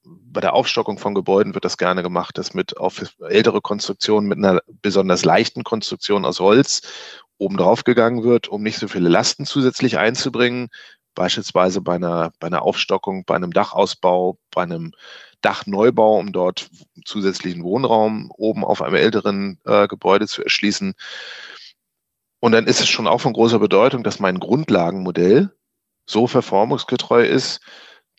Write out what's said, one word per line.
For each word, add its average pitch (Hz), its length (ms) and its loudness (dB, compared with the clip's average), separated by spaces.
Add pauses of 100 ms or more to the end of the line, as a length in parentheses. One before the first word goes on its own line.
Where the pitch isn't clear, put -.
bei 92 380 -12
der 92 120 0
Aufstockung 110 460 -2
von 101 160 -6
Gebäuden 98 380 0
wird 98 120 -6
das - 120 -6
gerne 90 260 0
gemacht, 90 340 -6
dass - 160 -8
mit 92 240 -6
auf - 420 -6
ältere 101 420 2
Konstruktionen 104 640 -2
mit 92 120 -2
einer 95 220 4 (200)
besonders 95 440 0
leichten 92 380 0
Konstruktion - 640 -4
aus - 140 -4
Holz 104 420 4 (560)
oben 98 200 -4
drauf 95 260 2
gegangen 117 400 2
wird, 120 240 2
um 104 140 -8
nicht 107 160 -6
so 107 100 -6
viele 90 220 0
Lasten 110 360 2
zusätzlich 127 520 0
einzubringen. 120 720 -2 (460)
Beispielsweise 92 640 0
bei 87 140 -2
einer, 85 440 -2
bei 82 80 -8
einer 85 160 -4
Aufstockung, 95 640 -4
bei - 100 0
einem 87 160 -4
Dachausbau, 90 840 0 (140)
bei 90 120 -2
einem 82 300 -8 (480)
Dachneubau, 107 760 2
um 98 140 -4
dort 92 380 -4 (360)
zusätzlichen 92 580 -4
Wohnraum 110 680 0
oben 107 320 -2
auf - 180 0
einem 78 140 0
älteren, 98 680 0
äh, 101 220 4
Gebäude 98 380 2
zu - 180 -8
erschließen. 98 520 -2 (1400)
Und 117 120 2
dann 113 140 4
ist 123 160 2
es - 80 0
schon 113 180 -2
auch 101 140 2
von 120 120 0
großer 113 260 4
Bedeutung, 110 440 4
dass 104 160 -4
mein 92 200 0
Grundlagenmodell 95 1120 2 (540)
so 117 220 2
verformungsgetreu 120 960 0
ist, - 380 0 (580)